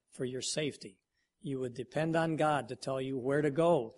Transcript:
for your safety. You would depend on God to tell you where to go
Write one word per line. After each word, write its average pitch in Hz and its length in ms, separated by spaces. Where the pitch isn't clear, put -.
for - 160
your 127 160
safety. 120 560
You 135 180
would 127 160
depend 156 400
on 165 200
God 147 320
to 123 80
tell 131 240
you 135 180
where 139 240
to 147 100
go 156 460